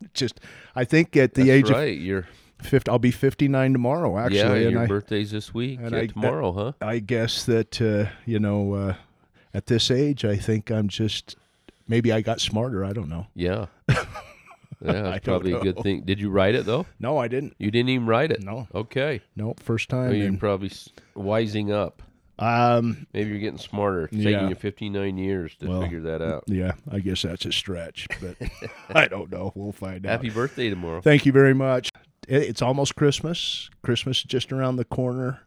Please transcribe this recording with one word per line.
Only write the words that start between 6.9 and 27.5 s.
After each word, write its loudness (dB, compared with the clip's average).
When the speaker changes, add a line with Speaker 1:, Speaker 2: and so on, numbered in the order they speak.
Speaker 1:
guess -2
that, 0
uh, 2
you 0
know, 2
uh, -2
at -4
this 2
age, 2
I 2
think -2
I'm 0
just, -4
maybe 2
I 2
got -2
smarter. -2
I -4
don't -6
know. -6
Speaker 2:
Yeah. -2
Speaker 1:
<laughs> 6
Speaker 2:
Yeah, -6
Speaker 1:
I 2
Speaker 2:
that's -6
Speaker 1:
don't 0
Speaker 2:
probably 0
a -2
good 0
Speaker 1:
know. -8
Speaker 2:
thing. 0
Did 0
you -2
write 4
it, -2
though? -2
Speaker 1:
No, -2
I -2
didn't. -6
Speaker 2:
You -2
didn't 2
even 0
write 2
it? -2
Speaker 1:
No. -10
Speaker 2:
Okay. -4
Speaker 1:
Nope, -6
first -2
time -2
Speaker 2:
Well, 2
you're 0
Speaker 1:
in -2
Speaker 2:
probably -2
s-, -20
wising -2
up. -2
Speaker 1:
Um, 2
Speaker 2:
Maybe -2
you're -4
getting -6
smarter. -2
It's -8
Speaker 1:
Yeah. 2
Speaker 2:
taking 2
you -2
fifty-nine -4
years -4
to -8
Speaker 1:
Well, -2
Speaker 2:
figure -6
that -4
out. -4
Speaker 1:
yeah, 0
I -4
guess -2
that's -6
a -4